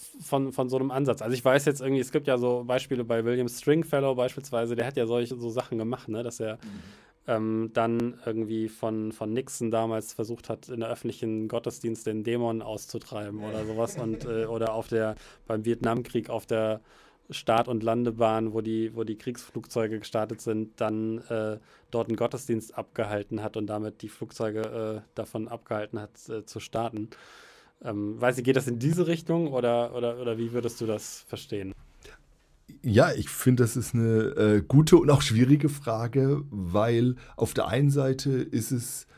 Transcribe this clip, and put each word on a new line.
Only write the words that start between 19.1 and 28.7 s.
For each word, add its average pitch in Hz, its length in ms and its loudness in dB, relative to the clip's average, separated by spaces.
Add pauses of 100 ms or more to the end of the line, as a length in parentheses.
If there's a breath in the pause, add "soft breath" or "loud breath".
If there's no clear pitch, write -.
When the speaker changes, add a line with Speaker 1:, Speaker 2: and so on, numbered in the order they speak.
Speaker 1:
Kriegsflugzeuge 113 800 -4
gestartet 110 440 -4
sind, 110 380 -4
dann, 110 380 -2 (120)
äh, 107 280 -2 (320 soft breath)
dort 117 200 -2
einen 110 80 -2
Gottesdienst 113 600 -4
abgehalten 104 640 -4
hat 107 160 -6
und 107 80 -4
damit 107 380 -6
die 107 60 -10
Flugzeuge, 110 920 -6
äh, - 120 -20
davon 110 320 -8
abgehalten 110 520 -6
hat, 107 120 -12 (180)
äh, 110 160 -8
zu - 140 -12
starten. 113 500 -6 (720 loud breath)
Ähm, 107 380 -4
weiß 123 160 2
ich, 123 60 -4
geht 131 140 6
das 131 100 0
in 120 100 -2